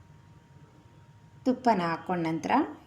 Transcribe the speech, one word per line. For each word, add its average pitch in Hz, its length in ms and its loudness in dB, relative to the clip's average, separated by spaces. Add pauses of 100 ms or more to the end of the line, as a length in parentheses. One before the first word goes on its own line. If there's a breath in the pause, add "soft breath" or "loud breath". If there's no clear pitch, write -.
(1500)
ತುಪ್ಪನ 226 340 2 (120)
ಹಾಕ್ಕೊಂಡ 175 380 -4
ನಂತರ 165 220 -2 (340)